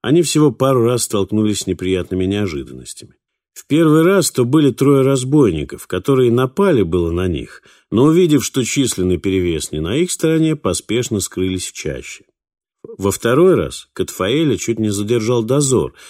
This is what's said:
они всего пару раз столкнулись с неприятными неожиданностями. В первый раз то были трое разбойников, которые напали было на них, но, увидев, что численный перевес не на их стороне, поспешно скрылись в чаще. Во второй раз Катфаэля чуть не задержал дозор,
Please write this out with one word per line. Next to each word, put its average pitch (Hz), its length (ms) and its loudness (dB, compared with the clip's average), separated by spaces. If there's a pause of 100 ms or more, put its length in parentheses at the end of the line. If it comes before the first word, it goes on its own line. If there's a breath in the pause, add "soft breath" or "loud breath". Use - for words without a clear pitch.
они 165 200 4
всего 151 300 2
пару 131 320 2
раз 120 180 0
столкнулись 104 600 -2
с - 40 -18
неприятными 92 600 -2
неожиданностями. 71 880 -6 (380)
В - 120 -20
первый 160 360 4
раз 185 280 2
то 127 140 0
были 139 260 4
трое 139 320 2
разбойников, 131 840 0
которые 123 460 0
напали 127 500 2
было 85 280 -2
на 90 180 -2
них, - 340 -8 (280 soft breath)
но, 113 140 4
увидев, 156 400 4
что 131 200 -4
численный 98 540 -2
перевес 87 540 -2
не 76 80 -6
на 90 160 -4
их 180 140 0
стороне, 160 460 0
поспешно 107 640 -4
скрылись 92 480 -4
в - 40 -14
чаще. - 520 -12 (580)
Во 101 280 -6
второй 151 440 2
раз 80 380 -4
Катфаэля 117 640 -2
чуть 113 220 -4
не 107 120 -2
задержал 110 540 -2
дозор, 127 480 0 (180 loud breath)